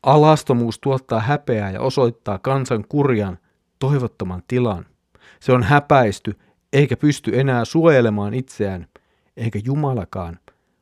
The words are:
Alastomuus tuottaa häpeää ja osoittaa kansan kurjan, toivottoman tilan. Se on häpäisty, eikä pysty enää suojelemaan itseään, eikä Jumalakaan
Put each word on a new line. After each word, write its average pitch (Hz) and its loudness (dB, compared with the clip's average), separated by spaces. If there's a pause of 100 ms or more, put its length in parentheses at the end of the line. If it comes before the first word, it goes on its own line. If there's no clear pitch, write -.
Alastomuus 139 4
tuottaa 131 -2
häpeää 107 -2
ja 95 -8
osoittaa 117 -2
kansan 131 -4
kurjan, 113 0 (420)
toivottoman 117 -4
tilan. 120 -2 (540)
Se - -2
on 123 4
häpäisty, 123 2 (340)
eikä 135 2
pysty 139 0
enää 127 0
suojelemaan 117 2
itseään, 98 -8 (500)
eikä 110 -6
Jumalakaan 120 -6 (420)